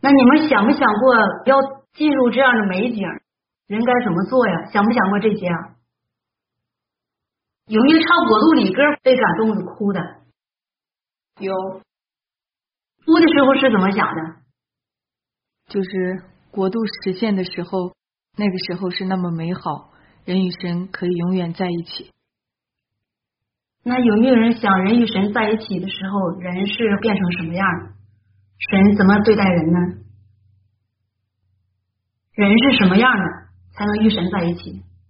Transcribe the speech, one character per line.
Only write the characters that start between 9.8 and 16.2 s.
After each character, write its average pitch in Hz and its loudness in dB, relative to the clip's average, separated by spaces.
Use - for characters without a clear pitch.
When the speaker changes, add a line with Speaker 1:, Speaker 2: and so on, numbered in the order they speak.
Speaker 1:
的？ 180 -4
Speaker 2:
有。 190 -6
Speaker 1:
哭 320 4
的 330 6
时 285 4
候 269 4
是 262 2
怎 202 2
么 190 0
想 196 -4
的？ 160 -10
Speaker 3:
就 196 -4
是 185 -6